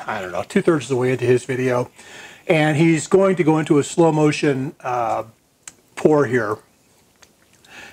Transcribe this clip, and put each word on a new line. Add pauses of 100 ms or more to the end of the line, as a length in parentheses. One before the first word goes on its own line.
I
don't
know,
two-thirds
of
the
way
into
his
video. (580)
And
he's
going
to
go
into
a
slow
motion,
uh, (680)
pour
here. (1400)